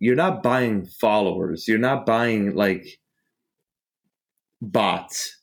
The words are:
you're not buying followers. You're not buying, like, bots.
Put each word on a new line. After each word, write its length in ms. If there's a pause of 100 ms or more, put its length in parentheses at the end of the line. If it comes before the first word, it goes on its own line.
you're 160
not 260
buying 440
followers. 800
You're 100
not 280
buying, 500
like, 280 (1800)
bots. 840